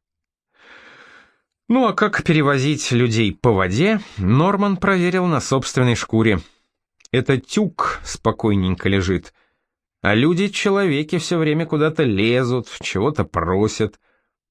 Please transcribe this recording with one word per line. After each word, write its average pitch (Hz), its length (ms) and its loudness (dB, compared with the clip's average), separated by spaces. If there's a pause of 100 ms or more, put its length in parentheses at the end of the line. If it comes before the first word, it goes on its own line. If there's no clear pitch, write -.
(1700)
Ну 247 200 4
а 196 80 0
как - 280 0
перевозить 143 720 0
людей 113 420 2
по - 160 2
воде, 107 480 2 (200)
Норман 185 580 2
проверил 180 500 0
на 151 140 0
собственной 127 540 0
шкуре. 110 460 0 (720)
Это 127 280 0
тюк - 680 -2
спокойненько 98 840 -2
лежит, 92 420 -2 (680)
а 101 120 2
люди-человеки 175 1000 0
всё 170 220 -4
время 160 260 0
куда-то 156 380 -2
лезут, 120 680 0 (120)
чего-то 110 440 -2
просят. 95 760 -2 (520)